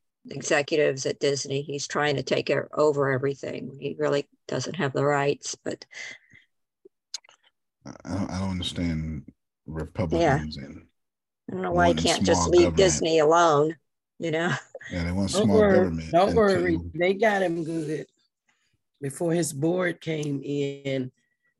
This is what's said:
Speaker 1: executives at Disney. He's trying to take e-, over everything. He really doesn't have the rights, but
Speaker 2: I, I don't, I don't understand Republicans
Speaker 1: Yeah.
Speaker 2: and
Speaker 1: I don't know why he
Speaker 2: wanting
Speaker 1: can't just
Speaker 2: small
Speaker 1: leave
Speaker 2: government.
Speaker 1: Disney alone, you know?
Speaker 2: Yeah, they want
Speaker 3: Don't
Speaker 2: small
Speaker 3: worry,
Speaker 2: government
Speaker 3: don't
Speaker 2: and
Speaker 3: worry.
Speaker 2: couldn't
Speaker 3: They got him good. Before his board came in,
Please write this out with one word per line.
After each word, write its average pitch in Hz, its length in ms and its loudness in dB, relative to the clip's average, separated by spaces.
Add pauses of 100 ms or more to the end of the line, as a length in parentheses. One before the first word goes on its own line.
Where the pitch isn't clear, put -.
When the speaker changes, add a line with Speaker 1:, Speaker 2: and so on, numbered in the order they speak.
(320)
Speaker 1:
executives 147 720 0
at - 140 -4
Disney. 139 420 -2
He's 143 260 -8
trying 147 280 0
to 139 80 -2
take - 260 -2
e-, 143 60 2 (180)
over 143 380 2
everything. 135 680 -4
He 147 200 -8
really 143 280 -2 (200)
doesn't 139 280 -6
have 156 160 -2
the 139 140 -2
rights, 143 580 -2
but - 220 -10 (2000)
Speaker 2:
I, - 60 -16 (140)
I - 40 -10
don't, 90 220 -4
I 90 80 -6
don't 95 100 -4
understand 82 840 -4 (360)
Republicans 113 880 -2
Speaker 1:
Yeah. 69 80 -14
Speaker 2:
and - 200 -18 (640)
Speaker 1:
I - 60 -10
don't 92 80 -8
know 90 120 -4
why 87 120 4
he 85 40 6
Speaker 2:
wanting 80 160 2
Speaker 1:
can't - 200 2
just 170 160 4
Speaker 2:
small - 80 0
Speaker 1:
leave 175 140 8
Speaker 2:
government. 165 140 2
Speaker 1:
Disney 165 420 4
alone, 156 560 4 (420)
you 165 140 -4
know? 160 200 0 (400)
Speaker 2:
Yeah, 87 120 -4
they 87 80 -2
want 95 200 -2
Speaker 3:
Don't 202 120 2
Speaker 2:
small - 140 6
Speaker 3:
worry, 202 200 6
Speaker 2:
government 82 340 0
Speaker 3:
don't 180 180 4
Speaker 2:
and 254 80 0
Speaker 3:
worry. 180 400 2
Speaker 2:
couldn't 160 220 -8
Speaker 3:
They 180 140 2
got 202 300 2
him 170 200 -2
good. 156 440 -6 (960)
Before 165 300 -4
his 165 220 0
board 170 480 -2
came 151 420 -6
in, 139 680 -4 (480)